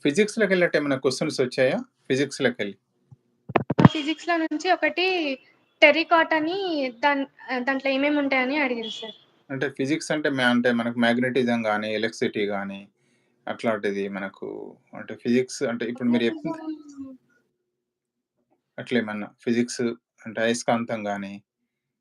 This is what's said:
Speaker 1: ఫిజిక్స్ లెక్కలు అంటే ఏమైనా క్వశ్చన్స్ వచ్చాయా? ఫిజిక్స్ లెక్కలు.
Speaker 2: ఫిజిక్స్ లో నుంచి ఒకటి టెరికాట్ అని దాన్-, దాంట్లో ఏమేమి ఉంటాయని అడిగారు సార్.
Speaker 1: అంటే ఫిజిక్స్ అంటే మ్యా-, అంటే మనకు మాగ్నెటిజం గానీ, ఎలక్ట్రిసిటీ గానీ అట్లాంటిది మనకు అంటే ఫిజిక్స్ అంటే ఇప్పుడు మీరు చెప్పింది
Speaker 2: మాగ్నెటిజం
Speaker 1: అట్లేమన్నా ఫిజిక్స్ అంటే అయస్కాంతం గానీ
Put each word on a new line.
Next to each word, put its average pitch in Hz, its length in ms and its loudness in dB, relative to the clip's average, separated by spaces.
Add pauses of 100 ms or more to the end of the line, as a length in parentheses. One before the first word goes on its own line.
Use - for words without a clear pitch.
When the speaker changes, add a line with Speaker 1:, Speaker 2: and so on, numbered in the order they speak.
Speaker 1:
ఫిజిక్స్ 202 360 2
లెక్కలు 185 240 4
అంటే 170 140 2
ఏమైనా 143 180 0
క్వశ్చన్స్ 135 460 -2
వచ్చాయా? 131 360 2
ఫిజిక్స్ 139 640 -4
లెక్కలు. 117 320 -2 (1200)
Speaker 2:
ఫిజిక్స్ 302 360 -4
లో 339 100 2
నుంచి 320 340 0
ఒకటి 330 640 0 (460)
టెరికాట్ 320 520 6
అని 320 680 -2
దాన్-, 277 260 2 (340)
దాంట్లో 269 320 -2
ఏమేమి 285 260 2
ఉంటాయని 269 400 0
అడిగారు 240 320 -2
సార్. 214 240 -12 (360)
Speaker 1:
అంటే 135 200 -4
ఫిజిక్స్ 139 420 -2
అంటే 151 180 0
మ్యా-, 131 200 2
అంటే 123 220 4
మనకు 117 280 0
మాగ్నెటిజం 120 680 2
గానీ, 107 280 0
ఎలక్ట్రిసిటీ 107 520 -2
గానీ 98 420 -6 (600)
అట్లాంటిది 101 600 -2
మనకు 101 680 -10 (160)
అంటే 107 220 -14
ఫిజిక్స్ 123 480 0
అంటే 117 220 -4
ఇప్పుడు 123 240 -2
మీరు 120 140 2
చెప్పింది 302 260 -2
Speaker 2:
మాగ్నెటిజం 294 680 -12 (1600)
Speaker 1:
అట్లేమన్నా 107 500 -2 (120)
ఫిజిక్స్ 120 400 0 (440)
అంటే 113 160 -6
అయస్కాంతం 117 680 -2
గానీ 101 360 -8 (580)